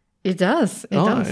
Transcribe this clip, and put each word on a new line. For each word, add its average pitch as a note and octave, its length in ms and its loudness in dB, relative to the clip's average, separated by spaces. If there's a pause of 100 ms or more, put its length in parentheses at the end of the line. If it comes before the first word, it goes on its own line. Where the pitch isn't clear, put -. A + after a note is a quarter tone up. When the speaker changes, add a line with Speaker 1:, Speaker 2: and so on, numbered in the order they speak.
(240)
Speaker 1:
It F#3 140 0
does. G#3+ 480 0
It G3 100 -4
Speaker 2:
Oh, F3 100 4
Speaker 1:
does. A3 260 0